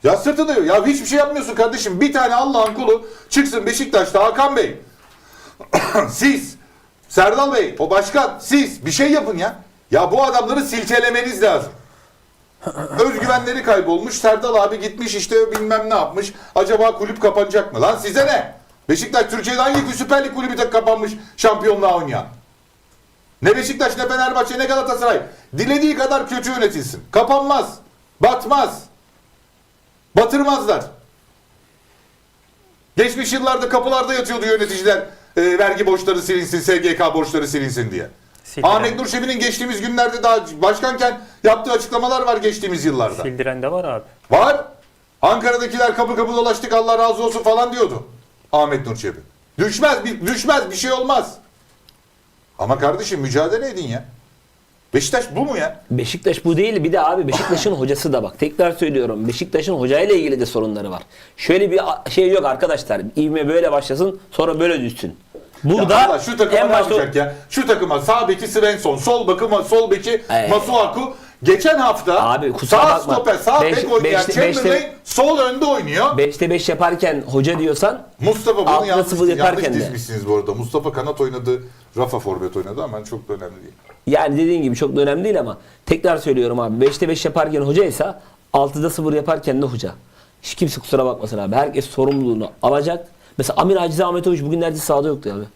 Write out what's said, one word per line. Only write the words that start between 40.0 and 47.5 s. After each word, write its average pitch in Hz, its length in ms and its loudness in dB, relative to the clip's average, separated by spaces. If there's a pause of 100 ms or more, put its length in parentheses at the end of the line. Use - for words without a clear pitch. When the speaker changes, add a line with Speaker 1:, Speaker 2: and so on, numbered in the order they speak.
Speaker 1:
daha 226 160 4 (220)
başkanken 240 580 0 (240)
yaptığı 220 280 4
açıklamalar 247 500 0
var 240 160 2
geçtiğimiz 202 480 -2
yıllarda. 110 380 -2
Speaker 2:
Sildiren 127 380 -4
de 135 100 -2
var 180 120 -4
abi. 123 200 -6 (280)
Speaker 1:
Var. 277 340 4 (560)
Ankara'dakiler 240 760 0
kapı 233 200 -2
kapı 226 180 -2
dolaştık 233 400 -2
Allah 226 260 2
razı 226 240 2
olsun 226 200 -4
falan 240 300 2